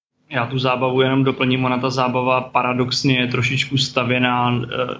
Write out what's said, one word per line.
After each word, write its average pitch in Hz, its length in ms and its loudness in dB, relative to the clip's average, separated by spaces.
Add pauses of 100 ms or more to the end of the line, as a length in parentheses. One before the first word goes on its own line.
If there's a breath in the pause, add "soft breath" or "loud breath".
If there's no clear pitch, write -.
(300)
Já 123 160 -2
tu 131 120 -6
zábavu 127 420 0
jenom 131 240 4
doplním, 131 400 0
ona 127 140 0
ta 131 120 -2
zábava 127 500 0
paradoxně 127 800 0
je 123 60 2
trošičku 127 520 -2
stavěná, 123 840 0
eh, 123 360 -6